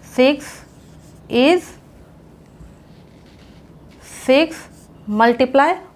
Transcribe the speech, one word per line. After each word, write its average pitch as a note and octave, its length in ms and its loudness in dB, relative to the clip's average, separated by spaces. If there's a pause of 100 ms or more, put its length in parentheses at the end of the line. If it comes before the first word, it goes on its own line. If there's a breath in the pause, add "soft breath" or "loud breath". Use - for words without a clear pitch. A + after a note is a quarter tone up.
(160)
six C4+ 320 0 (840)
is C#4+ 360 0 (2500)
six D4+ 320 0 (520)
multiply B3 580 0 (280)